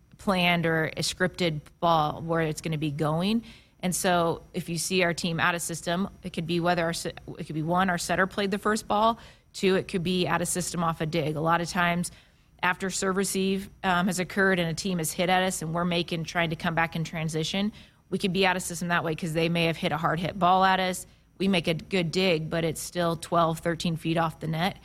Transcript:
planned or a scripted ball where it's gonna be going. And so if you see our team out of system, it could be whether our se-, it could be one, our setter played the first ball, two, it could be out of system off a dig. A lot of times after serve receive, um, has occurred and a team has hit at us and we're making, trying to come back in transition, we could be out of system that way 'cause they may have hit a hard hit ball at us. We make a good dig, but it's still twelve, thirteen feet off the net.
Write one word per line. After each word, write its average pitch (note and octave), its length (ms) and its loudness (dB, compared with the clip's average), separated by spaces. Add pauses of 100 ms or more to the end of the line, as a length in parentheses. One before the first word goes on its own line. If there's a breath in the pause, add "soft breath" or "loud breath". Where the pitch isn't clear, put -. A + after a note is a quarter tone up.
(180)
planned F3 480 2
or D#3+ 200 2 (120)
a - 40 -4
scripted E3+ 600 -2 (180)
ball E3 420 2
where E3 200 0
it's D#3 200 -2
gonna D#3+ 160 -4
be D3+ 140 -2
going. E3 520 0 (380 loud breath)
And F3+ 140 0
so F3 460 2 (120)
if F3+ 140 -6
you E3+ 100 -4
see F3+ 260 0
our E3+ 100 2
team E3 260 -4
out F3 160 2
of E3+ 60 -6
system, F3 480 -2 (140)
it F3 100 -10
could E3+ 120 -4
be E3+ 140 0
whether F3 240 2
our E3 80 0
se-, - 220 -6 (240)
it E3+ 80 -12
could D3+ 100 -10
be D#3 60 -2
one, F3+ 280 2
our F3 80 0
setter F3+ 300 0
played G3+ 240 -4
the G#3 60 0
first G#3+ 320 -2
ball, A3 280 2 (360 loud breath)
two, F#3+ 220 2
it F3+ 120 0
could F#3+ 160 -2
be F3+ 240 0
out E3+ 140 0
of F3 80 -4
system F3 340 -4
off E3 160 -2
a E3 60 -2
dig. D3+ 320 -2
A - 20 -4
lot E3 220 2
of E3 80 -4
times F3 420 0 (500 loud breath)
after F3+ 280 0
serve F#3+ 260 0
receive, F#3+ 540 0 (160)
um, F3+ 220 4
has F3+ 120 0
occurred F#3+ 400 2
and E3 100 0
a D#3+ 40 -2
team F3+ 240 -2
has D#3+ 160 -2
hit F3 160 0
at F#3 140 4
us F#3 180 -2
and D#3+ 120 -4
we're F3 120 0
making, E3+ 400 -2
trying E3+ 240 0
to D#3+ 80 -4
come E3 180 -2
back E3 220 0
in D#3+ 80 -2
transition, D#3+ 680 -2 (380 loud breath)
we F#3+ 80 -2
could F#3 160 0
be F#3+ 120 4
out F3+ 120 4
of F#3 40 -4
system E3+ 280 -6
that F3 160 2
way D#3+ 100 -2
'cause D#3+ 160 -4
they E3 160 2
may E3+ 160 2
have E3 140 2
hit D#3+ 160 -2
a D3+ 40 0
hard D#3+ 220 0
hit F#3 180 -4
ball F#3 280 6
at F#3 160 4
us. F#3 260 -4 (300 soft breath)
We G3 100 0
make F3+ 220 2
a E3 40 2
good E3+ 380 -2
dig, E3+ 380 2
but E3 160 0
it's D#3 160 -4
still E3+ 340 -2
twelve, E3 440 2
thirteen E3+ 360 -2
feet D#3+ 220 -2
off D#3+ 240 -2
the D#3+ 60 -6
net. E3 380 -2